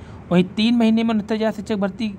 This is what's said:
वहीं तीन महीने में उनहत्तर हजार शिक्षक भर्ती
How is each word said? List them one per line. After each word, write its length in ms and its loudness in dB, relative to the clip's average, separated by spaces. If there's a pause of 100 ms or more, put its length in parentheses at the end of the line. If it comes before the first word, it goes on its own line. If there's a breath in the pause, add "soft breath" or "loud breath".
(300 loud breath)
वहीं 160 6
तीन 300 2
महीने 260 4
में 80 0
उनहत्तर 240 -2
हजार 180 0
शिक्षक 240 -6
भर्ती 320 -2 (100)